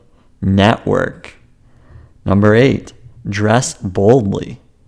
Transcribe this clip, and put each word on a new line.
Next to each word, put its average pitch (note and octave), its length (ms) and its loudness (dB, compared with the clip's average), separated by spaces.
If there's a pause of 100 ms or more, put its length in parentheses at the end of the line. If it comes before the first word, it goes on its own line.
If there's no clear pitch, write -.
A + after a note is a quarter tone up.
(460)
network. G2 880 -2 (880)
Number G2+ 280 2
eight, A#2 380 0 (340)
dress G#2+ 500 -2
boldly. G2+ 840 -2 (280)